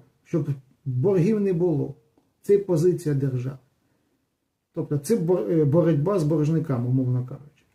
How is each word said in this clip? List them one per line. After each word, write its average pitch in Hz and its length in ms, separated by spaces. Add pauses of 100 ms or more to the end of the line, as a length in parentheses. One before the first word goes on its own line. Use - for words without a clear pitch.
(240)
щоб 147 240 (360)
боргів 185 560
не 196 120
було. 156 420 (480)
Це 202 160
позиція 170 560
держави. 131 440 (1160)
Тобто 160 240
це 226 180
бор-, 180 340
е, 160 140
боротьба 160 540
з 156 60
боржниками, 147 640
умовно 127 380
кажучи. - 380 (100)